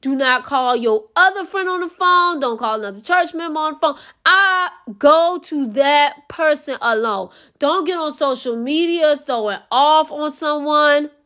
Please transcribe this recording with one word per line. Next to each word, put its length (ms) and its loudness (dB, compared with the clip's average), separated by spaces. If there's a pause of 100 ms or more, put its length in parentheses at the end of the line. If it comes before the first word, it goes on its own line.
Do 140 -2
not 280 2
call 320 0
your 300 0 (100)
other 300 2
friend 220 -4
on 120 -4
the 100 -6
phone. 500 2
Don't 200 -4
call 160 -4
another 260 -10
church 320 0
member 260 -6
on 140 -4
the 60 -16
phone. 160 0 (280)
I 460 2 (300)
go 440 4
to 240 -6
that 640 0
person 500 -2
alone. 500 -2 (280)
Don't 300 0
get 100 -2
on 160 -6
social 420 -4
media 680 0
throwing 320 -4 (140)
off 400 4
on 200 -6
someone. 800 0 (160)